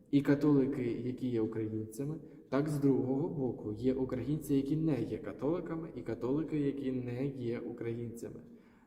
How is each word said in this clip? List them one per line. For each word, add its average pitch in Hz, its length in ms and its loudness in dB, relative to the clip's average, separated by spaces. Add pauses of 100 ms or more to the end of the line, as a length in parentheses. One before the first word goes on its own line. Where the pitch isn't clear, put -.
(120)
і 143 100 6
католики, 139 840 4
які 123 220 -4
є 117 140 2
українцями, 110 720 -2 (340)
так 147 200 2
з 147 80 0
другого 139 520 2
боку 127 420 -4
є 123 220 2
українці, 131 640 -2
які 139 200 2
не 156 280 2
є 107 140 -4
католиками, 160 800 -4
і 123 60 -8
католики, 135 580 -2
які 139 320 0
не 123 360 -2
є 120 320 -4
українцями. 117 800 -6 (480)